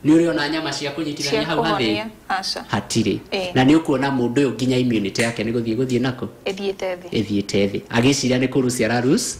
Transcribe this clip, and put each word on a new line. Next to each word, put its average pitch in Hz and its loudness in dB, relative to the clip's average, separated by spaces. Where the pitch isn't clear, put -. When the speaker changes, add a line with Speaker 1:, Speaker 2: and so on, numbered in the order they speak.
Speaker 1:
nĩ 143 4
ũrĩ 170 6
ona 151 -2
nyama 156 -4
cia 143 -4
kũnyitithania 147 -6
Speaker 2:
Cia 220 0
Speaker 1:
hau - -2
hathĩ? - 0
Speaker 2:
kũhonia, 214 -2
aca. 190 -4
Speaker 1:
Hatirĩ. 110 -2
Speaker 2:
Eh. 185 -4
Speaker 1:
Na 127 4
nĩ 147 8
ũkuona 139 0
mũndũ 120 0
ũyũ 131 2
nginya 127 0
immunity 113 0
yake 117 -2
nĩ 113 -2
gũthiĩ, 113 -2
gũthiĩ 127 0
nako? 123 -4
Speaker 2:
Ĩthiĩte 196 -4
thĩ. - -16
Speaker 1:
Ĩthiĩte 101 0
thĩ. 95 -4
Agĩciria 127 2
nĩ 127 0
kũ-lose 123 2
ara-lose 123 0